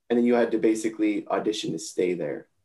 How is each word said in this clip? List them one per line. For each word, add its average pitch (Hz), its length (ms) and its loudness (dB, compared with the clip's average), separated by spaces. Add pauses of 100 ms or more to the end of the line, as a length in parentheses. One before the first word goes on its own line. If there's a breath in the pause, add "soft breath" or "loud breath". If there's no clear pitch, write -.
And 120 80 2
then 120 80 4
you 120 100 4
had 117 160 2
to 117 60 0
basically 107 680 0
audition 101 460 -2
to 80 60 -6
stay - 340 -2
there, 78 340 -6 (180)